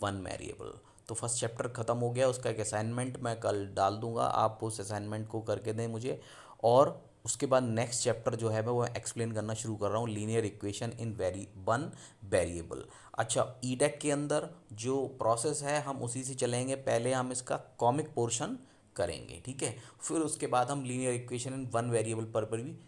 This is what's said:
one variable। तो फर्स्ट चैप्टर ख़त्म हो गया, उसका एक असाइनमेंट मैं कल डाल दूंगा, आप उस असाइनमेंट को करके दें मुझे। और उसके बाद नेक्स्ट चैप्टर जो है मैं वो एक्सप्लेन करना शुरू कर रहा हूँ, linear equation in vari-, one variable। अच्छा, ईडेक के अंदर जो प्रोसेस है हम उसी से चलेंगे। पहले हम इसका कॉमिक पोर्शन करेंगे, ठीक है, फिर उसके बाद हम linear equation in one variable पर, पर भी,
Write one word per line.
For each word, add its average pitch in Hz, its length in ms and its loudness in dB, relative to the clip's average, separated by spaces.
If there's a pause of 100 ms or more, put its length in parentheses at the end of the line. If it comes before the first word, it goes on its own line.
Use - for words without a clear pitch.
one 98 180 0
variable। - 880 -10
तो 113 60 -4
फर्स्ट - 260 -2
चैप्टर 123 280 -2
ख़त्म 120 280 0
हो 120 140 2
गया, 127 180 4
उसका 123 220 0
एक 110 100 -2
असाइनमेंट 117 580 -2
मैं 117 220 -2
कल 104 260 2
डाल 98 300 2
दूंगा, 117 280 0
आप 110 380 2
उस 110 180 -2
असाइनमेंट 107 480 -4
को 110 120 -4
करके 107 320 -2
दें 117 140 -2
मुझे। 117 340 -4 (420)
और 147 520 6 (100)
उसके - 220 -2
बाद 131 160 6
नेक्स्ट 117 420 0
चैप्टर 117 300 0
जो 113 140 0
है 110 140 2
मैं 120 100 0
वो 120 140 2
एक्सप्लेन 117 460 -4
करना 107 220 -2
शुरू 110 220 -4
कर 101 120 0
रहा 104 100 2
हूँ, 117 100 0
linear 107 340 0
equation 113 580 -4
in 113 200 -4
vari-, 98 480 -4
one 123 160 4 (500)
variable। 85 480 0 (360)
अच्छा, 113 460 0
ईडेक 135 340 2
के 151 120 0
अंदर 147 400 0 (220)
जो 127 340 0
प्रोसेस 139 560 2
है 143 200 2
हम 135 200 -4
उसी 123 220 -4
से 135 100 -6
चलेंगे। 127 400 0
पहले 120 380 2
हम 127 200 0
इसका 139 240 -2
कॉमिक 139 580 0
पोर्शन 156 440 0 (380)
करेंगे, 82 500 -4
ठीक 147 160 -6
है, 123 160 -2 (220)
फिर 160 200 -2
उसके 147 260 -2
बाद 127 240 2
हम 143 140 -2
linear 123 340 0
equation 123 400 -6
in 120 160 -4
one 120 180 2
variable 113 400 0
पर, 110 120 2
पर 110 120 -2
भी, 131 160 -6 (160)